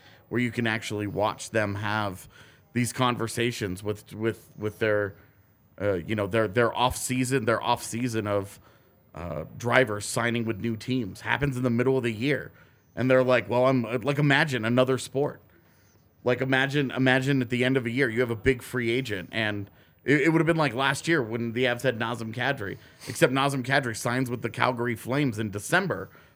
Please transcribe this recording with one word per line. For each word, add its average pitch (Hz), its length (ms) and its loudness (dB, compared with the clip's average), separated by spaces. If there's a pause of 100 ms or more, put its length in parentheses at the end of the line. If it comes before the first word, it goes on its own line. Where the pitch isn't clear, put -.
(300)
where 120 120 -2
you 120 80 0
can 117 160 -4
actually 104 420 -4
watch - 440 -4
them 104 240 -2
have 104 520 -4 (460)
these 120 200 0
conversations 117 880 -2
with, 104 300 -8
with, 110 440 -4
with 107 220 -6
their, 104 340 0 (640)
uh, 101 140 0
you 92 220 -4
know, 104 100 0
their, 110 220 0
their 117 280 2
off 123 220 2
season, 127 480 0
their 113 160 2
off 120 220 -2
season 113 440 -4
of, 101 320 -2 (540)
uh, 80 300 -8 (140)
drivers 117 480 2
signing 117 400 0
with 110 140 -2
new 113 160 -2
teams 110 460 -4
happens 123 360 -2
in 127 60 -2
the 127 60 2
middle 123 280 2
of 117 60 -2
the 120 100 0
year. 113 380 -2 (440)
And 127 160 2
they're 131 120 8
like, 127 260 2
"Well, 127 180 4
I'm, 127 180 4
uh, 117 160 -2
like, 139 180 -2
imagine 139 440 4
another 127 340 4
sport. - 440 -4 (840)
Like, 123 160 2
imagine, 131 520 2
imagine 131 500 2
at 113 80 -2
the 123 160 2
end 131 100 4
of 123 100 0
a 117 60 -2
year, 127 180 2
you 113 120 0
have 117 100 0
a 113 40 -2
big 123 260 2
free 120 280 -2
agent." 110 420 -2
And 104 380 -4 (360)
it, 139 160 4
it 160 80 4
would 160 100 4
have 160 60 4
been 165 100 4
like 147 180 0
last 135 340 0
year 165 140 2
when 117 300 -4
the 123 140 0
Avs 120 160 0
had 117 180 0
Nazem 113 340 -4
Kadri, 123 440 -4 (300)
except 147 260 4
Nazem 135 300 0
Kadri 131 340 0
signs 127 320 -2
with 120 140 -6
the 113 60 -2
Calgary 120 460 0
Flames 123 440 -2
in 110 120 -4
December, 104 580 -2 (260)